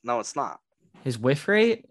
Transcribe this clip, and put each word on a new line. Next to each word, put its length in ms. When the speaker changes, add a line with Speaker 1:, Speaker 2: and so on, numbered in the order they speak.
Speaker 1:
no, 160
it's 160
not. 240
Speaker 2:
His 140
whiff 300
rate? 440